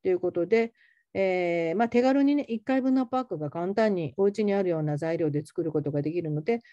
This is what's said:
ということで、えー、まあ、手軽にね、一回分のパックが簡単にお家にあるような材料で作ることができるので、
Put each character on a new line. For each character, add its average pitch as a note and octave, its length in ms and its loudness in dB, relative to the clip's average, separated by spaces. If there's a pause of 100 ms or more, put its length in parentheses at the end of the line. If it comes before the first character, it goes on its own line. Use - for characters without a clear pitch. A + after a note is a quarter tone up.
と F#3 80 -2
い F#3 40 4
う F3 60 0
こ F3+ 120 -2
と F3 160 -2
で、 A3+ 260 2 (420)
え F3 580 0
ー、 - 20 -2
ま A#3 100 0
あ、 A#3 40 -2
手 A#3+ 140 2
軽 C4+ 200 4
に C#4+ 120 4
ね、 C#4+ 80 0
一 A3+ 200 -8
回 C4 180 0
分 C4 120 2
の C4 140 0
パ B3+ 140 -2
ッ B3+ 40 -6
ク E3 140 -6
が D3+ 100 -4
簡 F3 240 -4
単 G#3+ 220 2
に E3 200 -4
お G3 100 2
家 G3+ 200 0
に G3+ 80 2
あ G3 80 2
る F3+ 80 0
よ D#3+ 120 0
う - 20 -2
な D3+ 120 0
材 D#3+ 220 -2
料 D#3+ 140 0
で D3 120 -2
作 - 200 -6
る D#3+ 80 -4
こ D#3 100 0
と D3 80 -4
が C#3+ 140 -2
で D3+ 80 -4
き F3 100 -4
る D#3+ 80 -4
の D3+ 140 -2
で、 A#3 180 -2 (120)